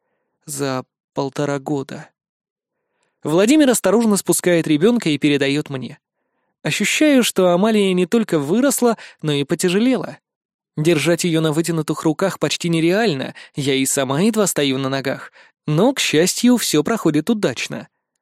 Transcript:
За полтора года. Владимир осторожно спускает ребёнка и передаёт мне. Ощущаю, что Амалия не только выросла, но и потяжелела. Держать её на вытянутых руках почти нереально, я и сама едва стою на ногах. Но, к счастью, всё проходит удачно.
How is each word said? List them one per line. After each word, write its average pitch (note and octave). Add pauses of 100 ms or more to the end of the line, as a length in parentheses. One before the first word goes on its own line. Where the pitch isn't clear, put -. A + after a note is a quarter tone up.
(440)
За C#3 (280)
полтора C#3+
года. C#3 (1160)
Владимир A3
осторожно G#3+
спускает E3+
ребёнка F3
и D3
передаёт C#3+
мне. C3 (640)
Ощущаю, B3
что F#3
Амалия G3
не F3+
только G#3+
выросла, A#3 (260)
но D3+
и C#3+
потяжелела. F#3 (580)
Держать D#3+
её D#3+
на D#3+
вытянутых D#3+
руках E3
почти D#3+
нереально, E3 (220)
я C#3
и C3+
сама C#3
едва G#3+
стою C#3
на C3+
ногах. C3+ (340)
Но, F3+
к -
счастью, F#3
всё D3+
проходит D#3
удачно. F#3 (340)